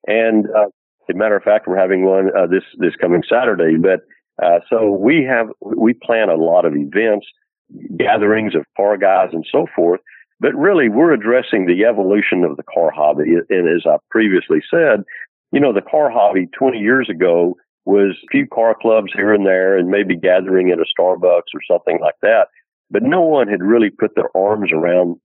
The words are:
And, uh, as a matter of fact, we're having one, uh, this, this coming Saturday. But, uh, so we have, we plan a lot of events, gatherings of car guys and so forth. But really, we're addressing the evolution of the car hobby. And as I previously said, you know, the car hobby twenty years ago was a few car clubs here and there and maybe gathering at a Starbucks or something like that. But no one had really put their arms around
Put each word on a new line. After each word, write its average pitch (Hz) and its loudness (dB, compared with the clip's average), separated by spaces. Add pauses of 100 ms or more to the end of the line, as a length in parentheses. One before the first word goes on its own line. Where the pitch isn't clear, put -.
And, 110 0
uh, 107 0 (420)
as 85 -6
a 90 -8
matter 107 0
of 95 -4
fact, - 0
we're 92 -2
having 92 0
one, 95 2
uh, 92 2
this, 92 -2 (140)
this 110 -2
coming 87 0
Saturday. 98 0
But, 90 0 (420)
uh, 87 2
so 113 0
we 120 0
have, 117 -2 (120)
we 110 0
plan 113 -2
a 82 0
lot 82 2
of 78 -2
events, 101 -2 (720)
gatherings 107 0
of 76 -2 (120)
car 101 0
guys 95 2
and 80 -8
so 156 0
forth. 87 0 (400)
But 135 -2
really, 160 2
we're 143 2
addressing 113 0
the 87 2
evolution 101 0
of 73 -4
the - -14
car 82 -2
hobby. 76 0 (160)
And 90 0
as 85 0
I 78 4 (140)
previously 92 0 (100)
said, 143 2 (500)
you 139 0
know, 139 2
the 98 0
car 147 0
hobby 101 0 (100)
twenty 127 -2
years 120 0
ago 87 0 (280)
was 98 2
a - -20
few 139 0
car 113 0
clubs 110 0
here 101 0
and 104 2
there 95 2
and 90 0
maybe 95 -2
gathering 92 0
at 87 0
a 82 -2 (140)
Starbucks 87 0
or 98 -14
something 87 -2
like 85 -2
that. 104 0 (420)
But 104 -2
no 160 0
one 147 0
had 95 -4
really 107 2
put - -4
their - -4
arms 101 -2
around 87 0